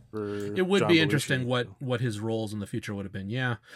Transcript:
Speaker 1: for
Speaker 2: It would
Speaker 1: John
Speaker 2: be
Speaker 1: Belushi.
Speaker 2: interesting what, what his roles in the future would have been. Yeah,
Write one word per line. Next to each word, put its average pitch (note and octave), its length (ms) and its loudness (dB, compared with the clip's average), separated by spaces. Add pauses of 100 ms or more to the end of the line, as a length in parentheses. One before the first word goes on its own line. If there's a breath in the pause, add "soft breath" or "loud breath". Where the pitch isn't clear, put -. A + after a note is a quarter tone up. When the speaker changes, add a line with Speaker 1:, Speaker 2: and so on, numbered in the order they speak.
(120)
Speaker 1:
for G#2 240 -4 (200)
Speaker 2:
It F#3 120 2
would F#3+ 120 4
Speaker 1:
John - 100 4
Speaker 2:
be E3+ 60 10
Speaker 1:
Belushi. D#3+ 60 8
Speaker 2:
interesting C#3 460 2
what, B2 200 0 (120)
what B2 220 -2
his A2 180 -2
roles A2 340 -2
in G#2+ 60 -6
the G2 80 -6
future A2 260 -6
would G2 120 -6
have F#2+ 80 -12
been. G2 160 -8
Yeah, B2 260 -2 (200 loud breath)